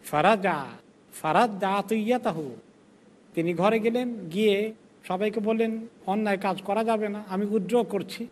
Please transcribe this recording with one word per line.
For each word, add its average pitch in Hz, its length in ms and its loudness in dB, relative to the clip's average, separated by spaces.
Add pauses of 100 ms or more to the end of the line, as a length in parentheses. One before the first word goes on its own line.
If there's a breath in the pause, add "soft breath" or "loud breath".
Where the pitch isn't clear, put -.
ফারাজা, 170 600 2 (480)
ফারাদ্দা 190 560 2
আতিয়াতাহু। 202 840 -2 (800)
তিনি 170 180 0
ঘরে 208 260 2
গেলেন, 226 500 -2
গিয়ে 208 440 2 (300)
সবাইকে 208 360 -2
বললেন, 226 480 0 (180)
"অন্যায় 202 320 0
কাজ 196 240 -2
করা 208 220 0
যাবে 214 260 0
না, 208 200 -8
আমি 196 160 0
উইথড্র 208 380 2
করছি 208 480 -6